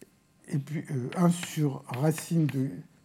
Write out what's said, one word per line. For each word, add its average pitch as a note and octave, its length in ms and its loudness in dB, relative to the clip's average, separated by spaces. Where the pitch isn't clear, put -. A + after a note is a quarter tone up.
et E3 100 -2
puis, C#3+ 340 -4
euh, B2+ 260 -4
un F3 140 6
sur D3+ 560 -2
racine D#3 580 2
de, C3 240 0